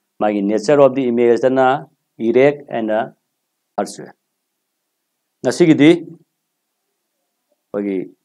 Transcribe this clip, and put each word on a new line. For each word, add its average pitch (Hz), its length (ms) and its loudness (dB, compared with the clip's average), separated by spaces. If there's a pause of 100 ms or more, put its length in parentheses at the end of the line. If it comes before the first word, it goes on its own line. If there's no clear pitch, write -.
(200)
ꯃꯥꯒꯤ 104 220 -2
nature 107 400 0
of 135 120 6
the 135 140 -4
image 120 340 2
ꯗꯅ 131 260 0 (520)
erect 127 480 2
and 110 220 -8 (880)
arch 98 180 -8
ꯑꯣꯏ꯫ 73 160 -20 (1300)
ꯉꯁꯤꯒꯤꯗꯤ 143 460 4 (1800)
ꯑꯩꯈꯣꯏꯒꯤ 101 240 -6 (280)